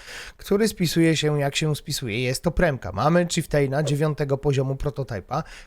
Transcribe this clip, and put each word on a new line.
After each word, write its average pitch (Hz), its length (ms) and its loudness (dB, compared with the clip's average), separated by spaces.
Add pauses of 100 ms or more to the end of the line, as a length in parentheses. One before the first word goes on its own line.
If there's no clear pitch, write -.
(380)
który 208 300 2
spisuje 165 500 2
się 147 220 0
jak 139 160 -2
się 151 200 0
spisuje, 127 460 -4
jest 127 220 -2
to 175 80 0
premka. 139 400 0
Mamy 170 400 4
Chieftaina 143 520 0
dziewiątego 143 540 0
poziomu 135 380 0
prototypa, 139 680 -6 (240)